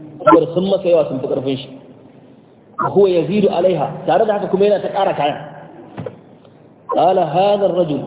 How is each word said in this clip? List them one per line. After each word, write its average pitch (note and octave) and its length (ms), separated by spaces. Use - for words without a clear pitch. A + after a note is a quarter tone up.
saboda B4+ 320
sun F#3 160
masa F#3 160
yawa, D#3+ 200
sun C3+ 120
fi C#3+ 80
ƙarfin C3+ 300
shi. - 120
هو G3 280
يزيد F3+ 400
عليها، E3+ 600
tare F#3 160
da G#3+ 160
haka G3+ 80
kuma F#3+ 180
yana G3+ 140
ta - 80
ƙara G3 280
kayan. D3 220
قال F3+ 240
هذا F#3+ 460
الرجل، E3+ 420